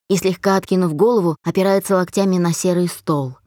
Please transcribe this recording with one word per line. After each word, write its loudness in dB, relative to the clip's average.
и, 2
слегка 0
откинув 0
голову, 2
опирается 0
локтями 0
на 0
серый 0
стол. -4